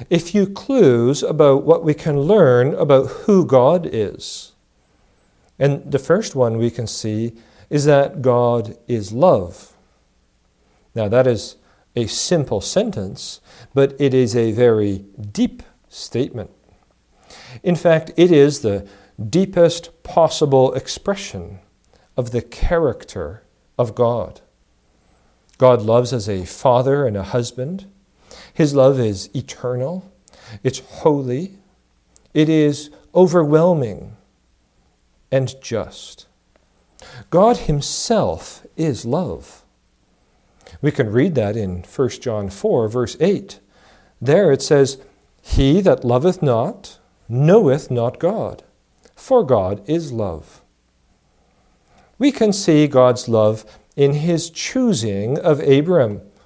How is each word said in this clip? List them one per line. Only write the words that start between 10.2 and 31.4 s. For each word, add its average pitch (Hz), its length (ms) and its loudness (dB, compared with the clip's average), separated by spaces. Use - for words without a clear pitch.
Now, 110 140 -4
that 123 180 2
is 117 300 -2
a 120 100 -2
simple 131 560 -2
sentence, 156 800 -6
but 139 260 0
it 139 140 2
is 123 220 2
a 117 160 0
very 107 540 2
deep - 320 -4
statement. - 600 -8
In 175 120 0
fact, 160 400 0
it 175 160 4
is 143 280 6
the 101 280 -4
deepest 175 720 0
possible 139 720 2
expression 117 840 -10
of 120 140 -6
the 113 140 -4
character 110 1000 -4
of 117 160 -2
God. 117 460 -2
God 127 220 4
loves 117 320 0
as 107 160 -6
a 92 160 -6
father 131 640 0
and 104 100 -4
a 95 60 -6
husband. 127 640 -8
His 143 220 0
love 135 240 4
is 104 340 -4
eternal. 127 720 -8
It's 127 160 -4
holy. 143 560 -4